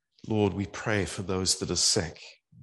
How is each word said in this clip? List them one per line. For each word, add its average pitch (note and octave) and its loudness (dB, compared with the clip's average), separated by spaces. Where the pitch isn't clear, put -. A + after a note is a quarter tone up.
Lord, G#2 2
we G2 0
pray G#2 0
for F#2 -6
those F#2 0
that - -6
are F2+ 0
sick. - 2